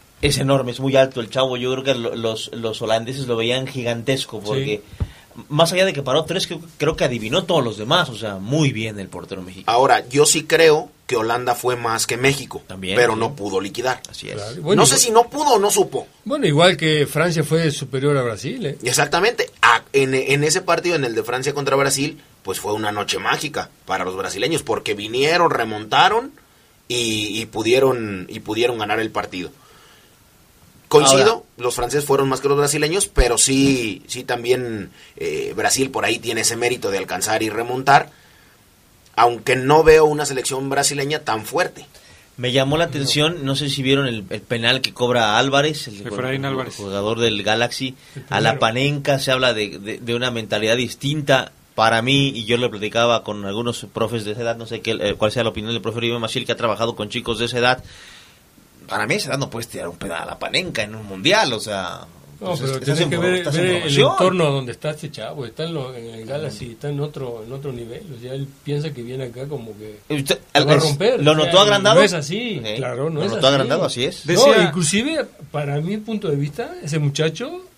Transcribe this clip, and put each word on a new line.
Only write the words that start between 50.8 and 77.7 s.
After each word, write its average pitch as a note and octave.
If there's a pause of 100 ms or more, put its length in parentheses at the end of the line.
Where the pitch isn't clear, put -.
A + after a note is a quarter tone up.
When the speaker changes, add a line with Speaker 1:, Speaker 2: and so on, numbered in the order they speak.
Speaker 1:
Para A2+
mí, C#3
y A2+
yo A#2
lo A#2+
platicaba A2
con G#2
algunos A#2
profes A2
de G#2+
esa A#2+
edad, A#2
no A2+
sé A2+
qué, A2+ (100)
eh, G2+
cuál G#2+
sea A#2+
la A2+
opinión A2
del A2+
profe A2+
Oribe A#2
Maciel, A2+
que A#2
ha A2+
trabajado A2+
con G#2
chicos A#2
de A#2
esa A#2+
edad, B2 (1040)
para G#2+
mí D3
esa F3
edad C3+
no B2+
puedes -
tirar F2
un E2
penal -
a -
la -
Panenka D#3
en G#2
un A2
mundial, C#3
o G#2+
sea, F#2 (400)
Speaker 2:
No, F#3+
Speaker 1:
pues, E3+
Speaker 2:
pero C3+
Speaker 1:
estás C3
Speaker 2:
tenés C#3
Speaker 1:
en C3
Speaker 2:
que -
Speaker 1:
pro-, -
Speaker 2:
ver, F3+
Speaker 1:
estás D#3+
en E3+
Speaker 2:
ver -
el F3
Speaker 1:
formación. D#3+
Speaker 2:
entorno F3+
donde C3
está -
este D3+
chavo, B2+
está C3+
en, E3
lo, C3
en A#2 (100)
el A2+
Galaxy, C3
está C#3+
en C#3+
otro, C3
en A#2+
otro C#3
nivel, A#2+ (120)
o A2+
sea, B2
él C#3 (180)
piensa D3
que B2
viene C3
acá B2
como A#2
que G#2+ (160)
Speaker 1:
Usted, C#3+ (120)
Speaker 2:
la C#3+
va D3+
a C#3+
Speaker 1:
es, C#3+
Speaker 2:
romper, D#3+
Speaker 1:
¿lo D3+
Speaker 2:
o -
sea, D3+
Speaker 1:
notó F3+
agrandado? G#3
Speaker 2:
no -
es F#3+
así, F3
Speaker 1:
Ok. A2+ (100)
Speaker 2:
claro, B2+
no D#3
Speaker 1:
¿Lo D#3
Speaker 2:
es A2+
Speaker 1:
notó -
Speaker 2:
así. C#3
Speaker 1:
agrandado? C#3
Así B2
es. D#3+
Speaker 2:
No, D#3
Speaker 4:
Decía A3
Speaker 2:
inclusive, G3+ (260)
para D3
mi F#3+
punto G#3+
de C#3+
vista, A#3
ese D#3+
muchacho D#3+ (120)